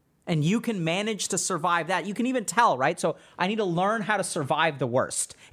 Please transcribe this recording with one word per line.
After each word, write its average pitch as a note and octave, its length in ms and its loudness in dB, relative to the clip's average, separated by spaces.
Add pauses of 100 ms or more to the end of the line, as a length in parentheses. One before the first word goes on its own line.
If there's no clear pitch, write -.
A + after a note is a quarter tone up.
(300)
and D#3 140 2
you G3 160 2
can A3 240 -4
manage G3 460 -2
to F#3+ 80 0
survive E3+ 500 0
that, F3 180 0
you G3+ 80 -6
can A3+ 120 -2
even B3+ 180 -2
tell, G#3 340 4
right? D3 220 2
So D#3+ 160 0 (240)
I F3+ 80 0
need G#3+ 120 -2
to G#3+ 40 0
learn F#3+ 380 0
how G3+ 160 0
to F#3 80 0
survive D3+ 540 0
the C#3+ 60 0
worst, A#2 480 0 (200)